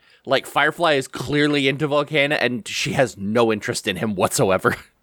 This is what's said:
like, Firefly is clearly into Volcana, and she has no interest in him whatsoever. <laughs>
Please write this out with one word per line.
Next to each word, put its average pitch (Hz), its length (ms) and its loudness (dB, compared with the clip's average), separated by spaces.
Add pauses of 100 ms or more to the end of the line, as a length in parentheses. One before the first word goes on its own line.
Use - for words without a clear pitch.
(260)
like, 127 200 0
Firefly 156 460 2
is 135 160 0
clearly 147 580 0
into 139 220 0
Volcana, 143 500 0
and 123 300 -2
she - 240 -6
has 127 240 0
no 110 340 2
interest 110 380 -4
in 95 80 -4
him 107 180 -4
whatsoever. 98 680 2
<laughs> - 60 -20 (160)